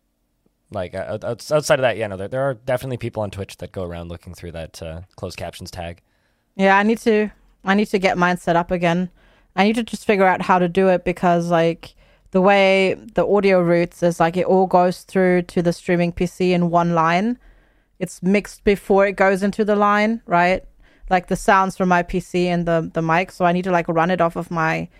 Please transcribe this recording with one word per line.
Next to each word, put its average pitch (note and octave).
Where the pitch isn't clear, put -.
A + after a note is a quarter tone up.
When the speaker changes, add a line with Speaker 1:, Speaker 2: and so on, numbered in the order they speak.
Speaker 1:
like, F#2
uh, F#2+
outs-, -
outside D3+
of C3
that, A2+
yeah, A2
no, G2
there, G2
there C3
are C#3
definitely B2+
people A2+
on G2+
Twitch G2
that F2+
go G2
around E2+
looking E2+
through F2
that, D#2+
uh, E2
closed F2+
captions F2+
tag. F2
Speaker 2:
Yeah, F#3+
I G3+
need A3
to, G#3+
I F#3+
need G#3
to G3+
get F3+
mine F3+
set E3+
up E3+
again. F3
I F#3+
need A3
to B3
just -
figure F#3+
out F3+
how F#3
to F3+
do F#3+
it F3+
because, F3
like, E3
the F#3
way F#3+
the F3
audio G3
routes E3+
is, F3
like, E3+
it F3+
all F#3+
goes F3+
through F3+
to F3
the E3+
streaming F3
P F3+
C F3+
in F3
one E3+
line. F3
It's -
mixed G3
before G3
it G3+
goes F#3+
into G3+
the G#3
line, G#3
right? F3
Like, F3+
the F#3+
sounds F#3+
from F#3
my F3
P F3+
C F3+
and F3
the, E3
the E3+
mic, E3
so -
I F3
need F3+
to, F#3+
like, E3+
run E3
it F#3
off E3+
of F3
my, E3